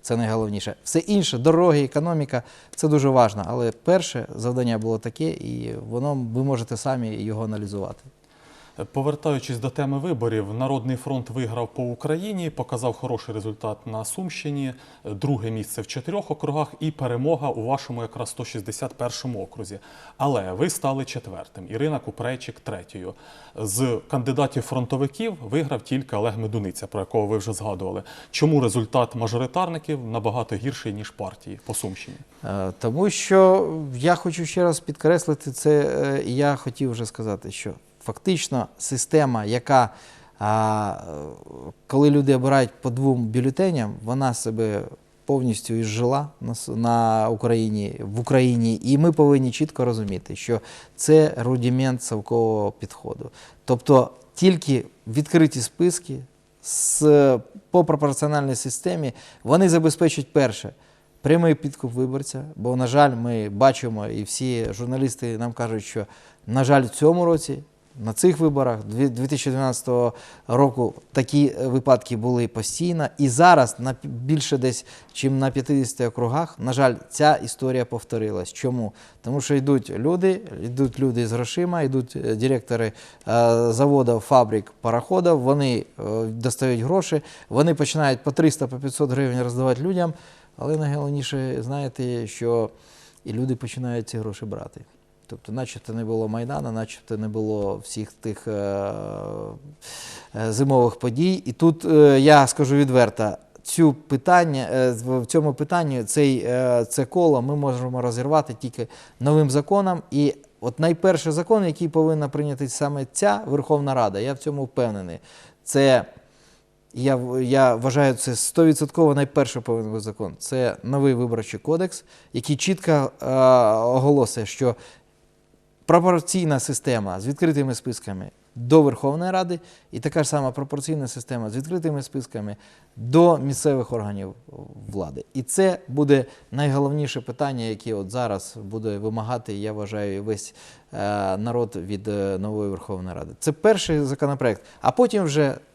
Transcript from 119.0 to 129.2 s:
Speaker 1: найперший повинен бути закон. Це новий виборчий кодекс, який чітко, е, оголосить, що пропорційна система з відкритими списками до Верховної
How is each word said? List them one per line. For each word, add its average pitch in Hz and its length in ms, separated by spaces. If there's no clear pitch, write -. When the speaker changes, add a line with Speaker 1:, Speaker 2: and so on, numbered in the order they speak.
Speaker 1:
найперший 135 480
повинен 113 280
бути 110 140
закон. 104 340
Це 127 440
новий 139 320
виборчий 117 460
кодекс, 170 440
який 135 240
чітко, 156 540
е, 127 40
оголосить, 123 760
що 123 260
пропорційна 170 720
система 107 600
з 101 60
відкритими 139 480
списками 98 560
до 123 280
Верховної 143 480